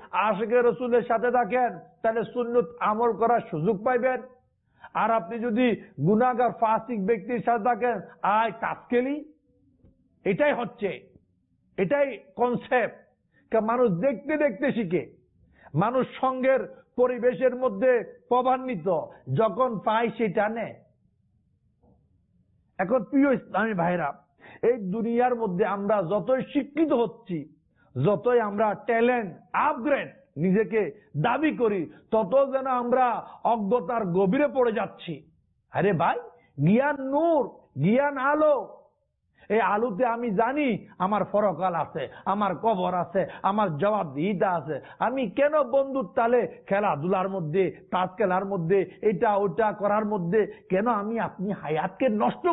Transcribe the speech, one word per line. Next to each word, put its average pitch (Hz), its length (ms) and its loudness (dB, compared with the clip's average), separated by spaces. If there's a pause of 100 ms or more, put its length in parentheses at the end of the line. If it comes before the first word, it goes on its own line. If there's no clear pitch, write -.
(120)
আশিকে 214 500 0
রসুলের 240 400 2
সাথে 240 300 0
থাকেন, 240 480 0 (220)
তাহলে 226 220 0
সুন্নত 240 420 -2 (140)
আমল 214 380 0
করার 233 240 2 (100)
সুযোগ 190 340 -2
পাইবেন। 254 360 0 (720)
আর 196 180 0
আপনি 226 280 -2
যদি 233 420 2 (240)
গুনাহগার 233 460 4
ফাসিক 220 540 0
ব্যক্তির 214 400 -2
সাথে 233 180 0
থাকেন, 233 360 0 (220)
"আয় 214 300 2
তাস 165 260 -6 (120)
খেলি", 269 440 -2 (920)
এটাই 262 300 2
হচ্ছে, 196 640 -8 (600)
এটাই 269 420 0 (160)
কনসেপ্ট। 240 600 0 (560)
কা-, 220 140 2
মানুষ 240 260 2
দেখতে 262 460 -2
দেখতে 277 340 0
শিখে, 170 440 -2 (600)
মানুষ 233 320 0 (140)
সঙ্গের 262 640 0 (120)
পরিবেশের 247 600 2
মধ্যে 247 720 0
প্রভান্বিত, 247 760 0 (320)
যখন 220 460 0
পায় 226 300 0
সেটা 220 400 0
নেয়। 214 340 -10 (2000)
এখন 196 240 0
প্রিয় 277 300 4
ইসলামী 214 400 -2
ভাইরা, 170 520 -2 (380)
এই 214 280 0
দুনিয়ার 233 440 0
মধ্যে 214 300 0
আমরা 202 380 0
যতই 208 380 0
শিক্ষিত 294 500 -2
হচ্ছি, 208 640 -4 (500)
যতই 240 340 2
আমরা 208 360 0
ট্যালেন্ট 226 640 0 (160)
আপগ্রেড 240 540 0 (300)
নিজেকে 185 800 0
দাবি 240 400 0
করি, 208 340 0 (200)
তত 254 400 2
যেন 262 160 -2
আমরা 240 600 0 (160)
অজ্ঞতার 226 640 0
গভীরে 196 420 2
পড়ে 247 240 2
যাচ্ছি। 180 600 -8 (400)
আরে 180 220 2
ভাই, 175 260 0 (460)
জ্ঞান 269 300 4
নূর, 277 540 0 (320)
জ্ঞান 269 360 2
আলো, 285 600 0 (720)
এই 214 120 2 (120)
আলুতে 214 320 0
আমি 233 240 -2 (100)
জানি 269 280 0 (300)
আমার 196 280 0
পরকাল 185 500 0
আছে, 156 280 -6 (220)
আমার 196 260 0 (120)
কবর 185 300 0 (100)
আছে, 185 180 -2 (280)
আমার 208 180 2 (100)
জবাবদিহিতা 190 720 0 (100)
আছে। 151 160 -6 (240)
আমি 247 240 -2 (140)
কেন 285 160 2 (100)
বন্ধুর 269 520 0
তালে 240 260 4 (260)
খেলাধুলার 185 600 0
মধ্যে, 185 340 0 (280)
তাস 185 260 0
খেলার 190 280 0
মধ্যে, 196 340 0 (300)
এটা 220 260 0
ওটা 202 320 0 (140)
করার 208 240 0
মধ্যে 208 360 0 (280)
কেন 190 180 0
আমি 214 320 -2
আপনি 185 300 -4 (120)
হায়াতকে 156 440 -2 (160)
নষ্ট 240 320 -2